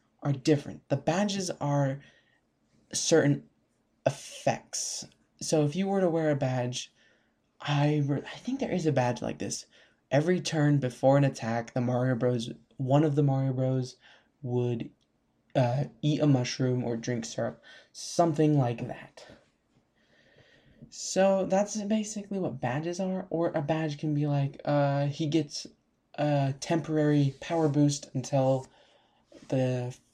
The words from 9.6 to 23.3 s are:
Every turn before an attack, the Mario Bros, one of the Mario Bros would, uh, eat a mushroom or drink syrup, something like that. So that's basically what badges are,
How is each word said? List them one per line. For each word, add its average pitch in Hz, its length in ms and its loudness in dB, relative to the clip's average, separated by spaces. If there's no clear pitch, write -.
Every 160 300 2
turn 147 380 2
before 131 380 2
an 143 80 4
attack, 117 480 -2
the 131 80 -2
Mario 123 360 0
Bros, 123 340 0
one 139 280 4
of 147 100 2
the 147 80 2
Mario 135 300 2
Bros 131 440 -2
would, 123 480 -2
uh, 131 300 2
eat 151 180 2
a 147 60 2
mushroom 127 560 2
or 120 140 -2
drink 117 280 -4
syrup, - 380 -6
something 151 680 2
like 120 300 0
that. - 360 -16
So 190 560 0
that's 202 380 0
basically 208 540 -4
what 160 220 -4
badges 156 400 -4
are, 185 300 -4